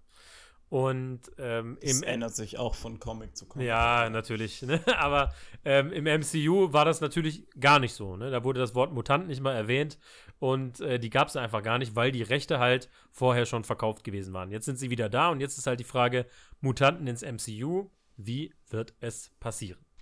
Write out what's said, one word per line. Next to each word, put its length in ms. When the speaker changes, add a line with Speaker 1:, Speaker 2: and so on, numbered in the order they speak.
Speaker 1:
Und, 540
ähm, 440
Speaker 2:
Das 160
Speaker 1:
im 60
Speaker 2:
ändert 300
sich 240
auch 180
von 240
Comic 360
zu 100
Comic. 220
Speaker 1:
Ja, 420
natürlich, 520
ne? 240
<laughs> 120
Aber, 360
ähm, 260
im 140
M 160
C 260
U 240
war 140
das 160
natürlich 480
gar 200
nicht 140
so, 220
ne? 160
Da 140
wurde 160
das 120
Wort 200
Mutant 340
nicht 140
mal 120
erwähnt 440
und, 400
äh, 180
die 120
gab's 260
einfach 260
gar 160
nicht, 200
weil 160
die 80
Rechte 380
halt 300
vorher 340
schon 200
verkauft 400
gewesen 280
waren. 160
Jetzt 140
sind 160
sie 100
wieder 200
da 180
und 140
jetzt 160
ist 100
halt 140
die 20
Frage, 420
Mutanten 440
ins 160
M 160
C 280
U, 240
wie 380
wird 320
es 300
passieren? 380